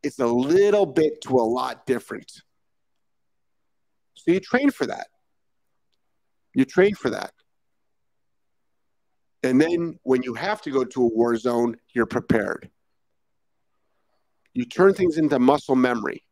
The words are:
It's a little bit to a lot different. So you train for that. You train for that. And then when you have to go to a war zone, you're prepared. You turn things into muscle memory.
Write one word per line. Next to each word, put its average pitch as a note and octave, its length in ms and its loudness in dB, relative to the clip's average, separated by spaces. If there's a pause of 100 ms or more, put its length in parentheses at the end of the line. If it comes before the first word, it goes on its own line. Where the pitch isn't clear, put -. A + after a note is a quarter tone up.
It's C#3+ 160 -8
a B2 80 0
little F3+ 600 2
bit D#3 360 0
to C3 120 -4
a A#2+ 120 4
lot B2 400 -4
different. - 440 -6 (1800)
So - 180 -2
you F#3+ 80 2
train C4+ 300 0
for - 160 -4
that. - 200 -10 (1500)
You C3 120 2
train G3 300 2
for - 160 -6
that. - 220 -10 (2000)
And B2+ 180 2
then E3+ 420 -2
when B2+ 200 0
you B2 120 -8
have F#3+ 280 -6
to D3+ 80 -10
go C3 140 0
to B2+ 180 -4
a A#2+ 40 2
war A#2 300 0
zone, A#2+ 400 -2 (180)
you're A2+ 120 0
prepared. - 640 -4 (1800)
You B2 120 -6
turn F#3+ 300 4
things E3+ 240 0
into D3 200 2
muscle C3+ 380 2
memory. B2 560 -2